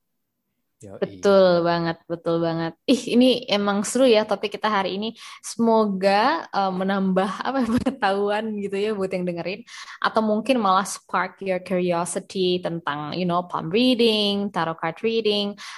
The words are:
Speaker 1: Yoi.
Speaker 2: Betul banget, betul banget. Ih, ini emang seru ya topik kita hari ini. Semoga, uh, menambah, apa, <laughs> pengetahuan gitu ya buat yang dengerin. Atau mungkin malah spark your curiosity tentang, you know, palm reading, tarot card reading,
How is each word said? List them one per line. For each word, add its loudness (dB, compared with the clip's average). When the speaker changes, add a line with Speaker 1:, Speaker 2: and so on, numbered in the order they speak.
Speaker 1:
Yoi. -20
Speaker 2:
Betul 4
banget, 0
betul -2
banget. -4
Ih, 0
ini 4
emang 0
seru 2
ya 4
topik -4
kita -2
hari -2
ini. -6
Semoga, 2
uh, 0
menambah, 0
apa, -2
<laughs> 0
pengetahuan -2
gitu -6
ya -2
buat -2
yang -4
dengerin. -6
Atau 0
mungkin 2
malah 4
spark -6
your -2
curiosity 0
tentang, -6
you -2
know, 0
palm -6
reading, 2
tarot -2
card -6
reading, 0